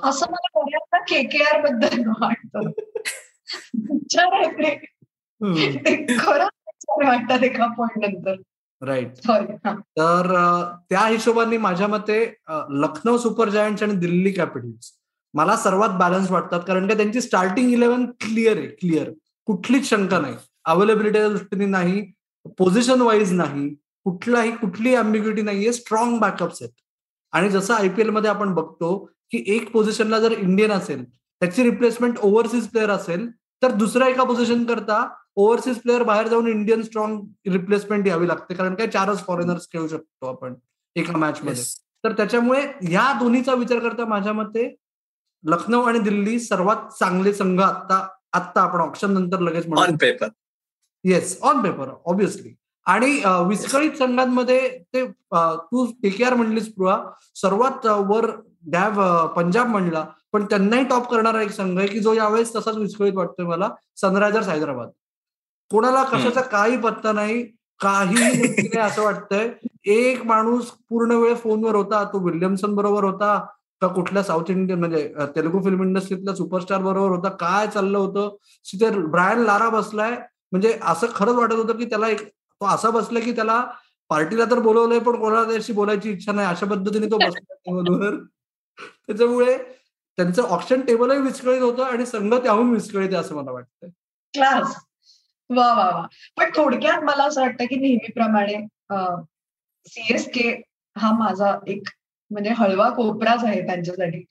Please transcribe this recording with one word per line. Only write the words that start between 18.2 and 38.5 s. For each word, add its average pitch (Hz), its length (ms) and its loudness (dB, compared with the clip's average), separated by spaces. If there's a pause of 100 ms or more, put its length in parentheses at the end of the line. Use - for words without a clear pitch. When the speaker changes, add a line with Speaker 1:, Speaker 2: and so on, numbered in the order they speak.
Speaker 2:
आहे, 139 100 -6
क्लिअर, 160 420 -2 (360)
कुठलीच 240 440 0
शंका 190 300 2
नाही, 127 160 -4 (300)
अव्हेलेबिलिटीच्या 208 640 2
दृष्टीने 202 360 -4
नाही, 196 480 -2 (320)
पोझिशन 240 560 2
वाईज 214 300 4
नाही, 143 380 -2 (340)
कुठलाही, 226 480 0
कुठली 226 440 0
अँबिग्युइटी 214 460 0
नाहीये, 208 320 0
स्ट्रॉंग 233 460 -2
बॅकअप्स 185 420 -2
आहेत. 117 120 -16 (580)
आणि 180 180 2
जसं 190 240 0
आयपीएल 214 360 2
मध्ये 214 200 0
आपण 196 240 -2
बघतो 165 580 -4 (200)
की 233 160 -4
एक 226 240 -2
पोझिशनला 220 480 2
जर 226 120 4
इंडियन 208 400 2
असेल, 139 420 -4
त्याची - 500 -2
रिप्लेसमेंट 240 560 2
ओव्हरसीज 220 480 2
प्लेअर 214 220 -2
असेल, 190 420 -4
तर - 400 -2
दुसऱ्या 226 360 2
एका 254 160 2
पोझिशन 240 420 0
करता 220 500 -2 (200)
ओव्हरसीज 233 420 2
प्लेअर 240 260 0
बाहेर 220 240 2
जाऊन 233 200 2
इंडियन 220 340 0
स्ट्रॉंग 214 380 -4 (320)
रिप्लेसमेंट 202 560 0
यावी 175 200 2
लागते, - 260 -4